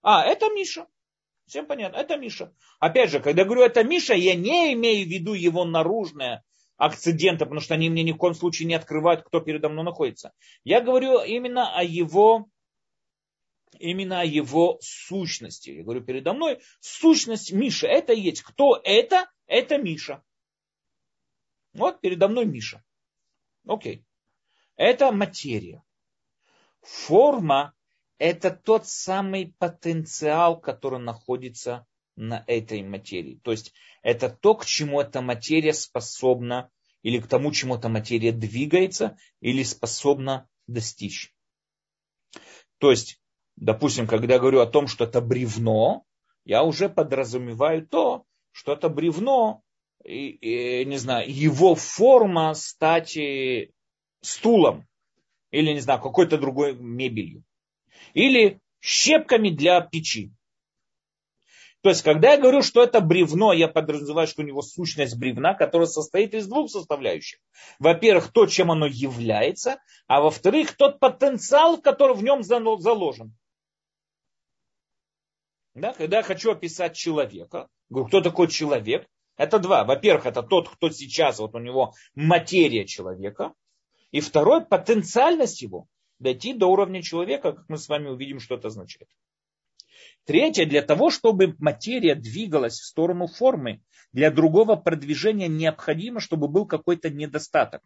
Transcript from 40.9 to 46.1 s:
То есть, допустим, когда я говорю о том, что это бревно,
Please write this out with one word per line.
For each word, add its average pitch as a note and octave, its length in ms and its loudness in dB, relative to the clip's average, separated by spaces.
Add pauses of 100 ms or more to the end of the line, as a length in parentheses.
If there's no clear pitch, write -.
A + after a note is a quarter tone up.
То C#3+ 140 4
есть, - 300 -2 (340)
допустим, A#2 500 -2
когда A2+ 280 0
я B2+ 60 6
говорю C3 200 4
о A#2 80 4
том, C#3+ 200 0
что A#2 180 -4
это A#2 160 -2
бревно, A2+ 840 -2 (400)